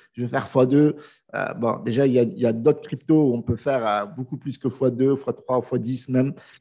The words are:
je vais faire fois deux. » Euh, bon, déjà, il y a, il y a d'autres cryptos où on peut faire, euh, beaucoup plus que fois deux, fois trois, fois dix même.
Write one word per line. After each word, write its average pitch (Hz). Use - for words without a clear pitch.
je 120
vais 120
faire 131
fois 131
deux. » 147
Euh, -
bon, 113
déjà, 120
il 127
y 123
a, 120
il 110
y 120
a 113
d'autres 135
cryptos 151
où 120
on 117
peut 117
faire, 131
euh, 104
beaucoup 127
plus 127
que 131
fois 127
deux, 131
fois 127
trois, 127
fois 123
dix 120
même. 131